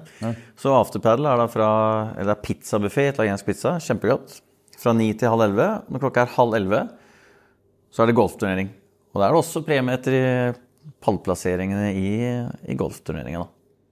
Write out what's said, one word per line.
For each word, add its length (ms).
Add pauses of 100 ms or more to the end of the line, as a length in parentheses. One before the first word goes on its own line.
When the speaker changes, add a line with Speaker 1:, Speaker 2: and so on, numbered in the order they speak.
(220)
Speaker 1:
Ja. 120 (240)
Speaker 2:
Så 160
afterpaddle 560
er 80
da 100
fra, 200 (480)
eller 180
det 60
er 80
pizzabuffet, 680
italiensk 320
pizza, 320
kjempegodt. 600 (420)
Fra 120
ni 200
til 160
halv 160
elleve, 460
når 100
klokka 220
er 100
halv 240
elleve, 220 (1120)
så 80
er 80
det 80
golfturnering. 520 (440)
Og 80
da 60
er 80
det 80
også 200
premie 300
etter 240
i 60 (840)
pallplasseringene 880
i, 200 (580)
i 80
golfturneringen 640
da. 60 (420)